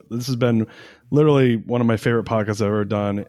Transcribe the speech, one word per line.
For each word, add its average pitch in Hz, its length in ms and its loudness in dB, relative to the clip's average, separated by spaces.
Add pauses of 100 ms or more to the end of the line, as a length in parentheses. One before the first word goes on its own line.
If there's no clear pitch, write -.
this 120 180 -8
has 135 80 -4
been 117 320 0 (420)
literally 135 460 4
one 120 240 -4
of 120 80 0
my 113 80 2
favorite 113 300 0
podcasts 107 340 -2
I've 104 80 0
ever 104 160 0
done, 101 460 -4